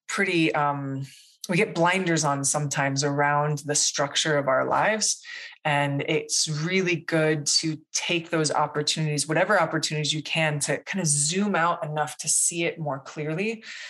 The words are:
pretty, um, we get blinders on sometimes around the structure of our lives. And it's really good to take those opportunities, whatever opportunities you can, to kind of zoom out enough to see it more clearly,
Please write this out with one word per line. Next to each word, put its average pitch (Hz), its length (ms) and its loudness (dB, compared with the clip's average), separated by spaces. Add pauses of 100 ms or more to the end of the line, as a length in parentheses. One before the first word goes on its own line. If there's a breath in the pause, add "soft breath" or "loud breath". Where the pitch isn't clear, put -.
pretty, 180 460 2
um, 139 520 -2 (440 loud breath)
we 175 80 2
get 202 160 2
blinders 170 500 2
on 139 200 0
sometimes 139 600 0
around 147 600 2
the 147 80 0
structure 147 640 0
of 135 100 -2
our 131 160 4
lives. 165 580 0 (400 loud breath)
And 143 460 2
it's - 400 0
really 175 480 0
good 156 500 2
to 156 320 0 (140)
take 165 380 -2
those 160 200 2
opportunities, 151 800 0
whatever 190 320 4
opportunities 156 500 0
you 151 120 -2
can, 156 380 0
to 143 180 -2
kind - 240 -6
of 170 40 0
zoom 160 480 0
out 165 300 0
enough 151 340 -4
to 156 100 -8
see 170 360 0
it 165 140 -2
more 143 220 -4
clearly, 180 600 -4 (280 loud breath)